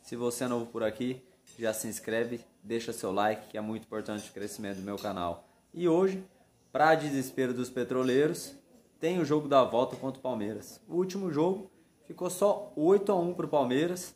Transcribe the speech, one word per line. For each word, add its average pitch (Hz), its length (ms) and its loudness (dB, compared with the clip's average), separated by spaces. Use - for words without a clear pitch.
Se - 120 -14
você 120 300 -2
é 127 40 -2
novo 120 180 -2
por 113 160 -6
aqui, 123 400 -2
já 113 140 0
se 110 160 -6
inscreve, 117 560 -4
deixa 113 300 -4
seu 107 180 -4
like, 104 380 0
que - 80 -12
é 107 60 -6
muito 107 220 -6
importante 107 440 -8
o - 40 -20
crescimento 101 440 -8
do 95 60 -10
meu 101 140 -6
canal. 95 520 -6
E 175 160 0
hoje, 190 340 2
pra 151 240 6
desespero 135 600 -2
dos 123 160 -4
petroleiros, 127 840 2
tem 175 180 0
o 165 60 2
jogo 151 240 0
da 135 160 8
volta 117 320 0
contra 135 220 -6
o - 40 -20
Palmeiras. 107 640 -6
O 160 100 -6
último 185 360 -2
jogo 180 380 0
ficou 180 240 -8
só - 480 2
oito 196 340 4
a 196 80 4
um 175 140 0
pro 170 160 -4
Palmeiras. 151 680 0